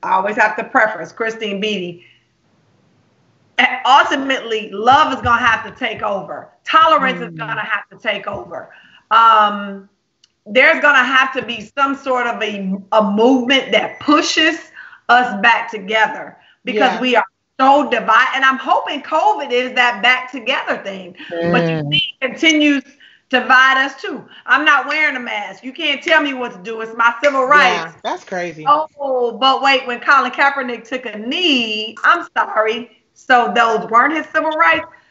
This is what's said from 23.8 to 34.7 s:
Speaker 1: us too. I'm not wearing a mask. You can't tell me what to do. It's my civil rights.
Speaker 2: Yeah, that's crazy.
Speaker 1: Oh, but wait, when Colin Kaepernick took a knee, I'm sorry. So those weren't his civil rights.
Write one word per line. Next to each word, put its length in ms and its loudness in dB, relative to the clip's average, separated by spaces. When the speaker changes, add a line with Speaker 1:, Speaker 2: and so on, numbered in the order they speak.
Speaker 1:
us 160 -10
too. 240 -10
I'm 180 2
not 220 2
wearing 300 -2
a 40 -8
mask. 440 -10
You 80 -12
can't 300 -4
tell 200 2
me 120 -4
what 180 -8
to 100 -20
do. 180 -10
It's 160 -12
my 260 2
civil 240 2
rights. 480 2
Speaker 2:
Yeah, 80 -20
that's 220 -6
crazy. 420 -8
Speaker 1:
Oh, 720 0
but 240 2
wait, 240 2
when 140 -6
Colin 320 2
Kaepernick 560 -2
took 180 -8
a 120 -12
knee, 840 -2
I'm 220 0
sorry. 600 -2
So 400 2
those 360 0
weren't 240 4
his 120 -4
civil 260 -2
rights. 340 2